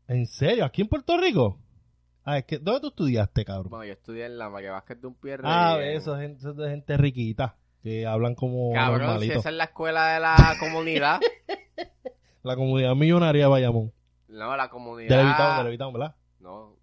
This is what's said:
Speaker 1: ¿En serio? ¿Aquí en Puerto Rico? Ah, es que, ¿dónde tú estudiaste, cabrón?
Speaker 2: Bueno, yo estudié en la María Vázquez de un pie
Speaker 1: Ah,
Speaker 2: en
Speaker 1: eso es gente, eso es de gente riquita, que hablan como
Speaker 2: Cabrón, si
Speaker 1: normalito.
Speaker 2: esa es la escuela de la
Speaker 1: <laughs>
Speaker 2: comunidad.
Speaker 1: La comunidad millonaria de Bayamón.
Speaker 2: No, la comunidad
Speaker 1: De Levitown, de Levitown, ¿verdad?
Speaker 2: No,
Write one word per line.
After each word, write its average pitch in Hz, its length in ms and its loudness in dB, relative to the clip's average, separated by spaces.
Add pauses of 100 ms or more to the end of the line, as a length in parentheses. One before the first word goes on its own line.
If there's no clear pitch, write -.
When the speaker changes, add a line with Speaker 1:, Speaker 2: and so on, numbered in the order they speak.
Speaker 1:
¿En 123 180 -2
serio? 170 380 0
¿Aquí 156 180 -2
en 214 60 -2
Puerto 311 280 0
Rico? 269 440 2 (680)
Ah, 143 120 -2
es 127 80 -6
que, 151 120 -6
¿dónde 202 220 -2
tú 302 80 -8
estudiaste, 113 560 0
cabrón? 95 240 -10
Speaker 2:
Bueno, 113 160 -14
yo 101 80 -12
estudié 113 320 -14
en 120 140 -12
la 110 100 -10
María 98 240 -12
Vázquez 98 260 -14
de 123 80 -16
un 127 80 -16
pie 139 280 -12
Speaker 1:
Ah, 165 360 2
Speaker 2:
en 143 180 -4
Speaker 1:
eso 151 180 -6
es 143 80 -6
gente, 147 160 -12
eso 139 140 -12
es 143 40 -16
de 147 140 -6
gente 143 260 -4
riquita, 127 600 0 (260)
que 110 240 -6
hablan 113 280 0
como 123 380 -4
Speaker 2:
Cabrón, 127 280 2
si 131 60 -2
Speaker 1:
normalito. 110 340 0
Speaker 2:
esa 127 100 -4
es 160 60 -6
la 165 80 -2
escuela 160 500 0
de 160 60 -2
la 160 160 2
Speaker 1:
<laughs> 160 220 8
Speaker 2:
comunidad. 160 600 0 (1200)
Speaker 1:
La 127 140 -6
comunidad 131 380 2
millonaria 156 500 4
de 139 60 8
Bayamón. 120 420 2 (360)
Speaker 2:
No, 110 280 -6
la 131 140 -4
comunidad 117 400 -8
Speaker 1:
De 131 120 8
Levitown, 147 360 4
de 123 60 0
Levitown, 123 280 -6
¿verdad? 135 240 -6 (240)
Speaker 2:
No, 104 420 -20